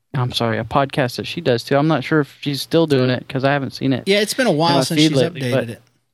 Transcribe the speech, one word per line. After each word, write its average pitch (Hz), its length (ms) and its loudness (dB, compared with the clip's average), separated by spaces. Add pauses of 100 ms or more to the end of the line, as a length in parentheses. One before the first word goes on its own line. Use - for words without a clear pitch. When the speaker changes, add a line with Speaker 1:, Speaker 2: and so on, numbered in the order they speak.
(140)
Speaker 1:
I'm 123 180 -2
sorry, 113 260 -2
a 113 60 -4
podcast 139 540 0
that 107 100 -8
she - 140 -8
does 127 220 0
too. 143 140 0
I'm 151 100 4
not 143 160 0
sure 156 180 2
if - 200 -6
she's 143 200 -4
still 160 260 2
doing 127 220 2
it 123 200 -4
'cause 131 140 -4
I 139 100 2
haven't 139 180 -4
seen 135 220 -2
it 117 140 -4
Speaker 2:
Yeah, 202 120 2
it's 214 140 -2
been 254 140 0
a 196 40 2
Speaker 1:
in 147 60 2
Speaker 2:
while 170 220 2
Speaker 1:
my 131 40 0
Speaker 2:
since 156 160 0
Speaker 1:
feed 156 100 4
Speaker 2:
she's 143 120 2
Speaker 1:
lately, 120 200 -2
Speaker 2:
updated 123 120 -2
Speaker 1:
but 120 160 -2
Speaker 2:
it. 104 120 -14 (320)